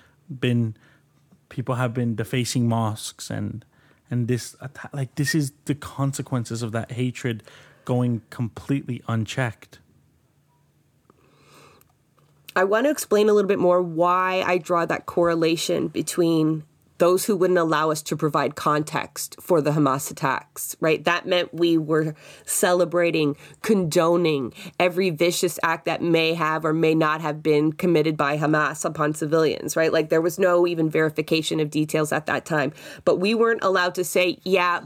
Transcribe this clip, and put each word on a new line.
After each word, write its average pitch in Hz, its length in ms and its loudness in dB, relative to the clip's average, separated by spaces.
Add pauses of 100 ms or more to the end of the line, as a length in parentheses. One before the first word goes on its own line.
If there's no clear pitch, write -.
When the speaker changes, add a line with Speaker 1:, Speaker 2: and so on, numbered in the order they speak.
(280)
Speaker 1:
been, 120 480 -2 (720)
people 127 280 -6
have 123 180 -2
been 120 200 -2
defacing 117 540 -2
mosques 113 640 -4
and, 107 340 -8 (460)
and 120 180 -2
this 120 320 -4
atta-, - 320 -16
like, 139 220 -6
this 143 200 -2
is 143 180 0 (120)
the 147 100 -2
consequences 135 880 -6
of 110 100 -6
that 113 200 -6
hatred 120 500 -4 (420)
going 123 460 0
completely 123 800 -6
unchecked. 113 720 -4 (2750)
Speaker 2:
I 185 80 2
want 214 240 2
to 302 40 4
explain 208 380 2
a 208 40 6
little 202 160 4
bit 202 100 2
more 180 240 4
why 180 640 0
I 180 120 2
draw 170 280 0
that 170 200 -4
correlation 170 800 0
between 160 760 0 (360)
those 185 260 4
who 214 100 0
wouldn't 180 240 4
allow 160 320 2
us 147 100 -2
to - 160 -6
provide 147 380 0
context - 840 -4
for 170 200 2
the 147 120 2
Hamas 143 360 0
attacks, - 720 -6
right? 160 260 0
That 175 220 0
meant 180 260 0
we 165 240 2
were 156 380 0 (300)
celebrating, 170 920 2 (240)
condoning 165 920 2 (240)
every 180 320 2
vicious 175 540 0
act 165 220 -2
that 165 140 -2
may 165 340 2
have 160 300 -2
or 156 80 0
may 160 220 2
not 160 260 0
have 151 220 -4
been 156 300 2
committed 156 440 2
by 151 220 0
Hamas 151 460 0
upon 151 300 -2
civilians, 151 600 0
right? 160 180 2
Like, 160 180 2
there 160 100 4
was 165 180 -2
no 175 260 4
even 165 240 0
verification 156 720 0
of 151 120 0
details 151 420 0
at 151 140 -2
that - 180 -4
time. 151 280 -2 (320)
But 175 120 4
we 202 180 0
weren't 226 300 0
allowed 180 320 0
to 180 80 -2
say, 180 400 0
"Yeah, 180 420 0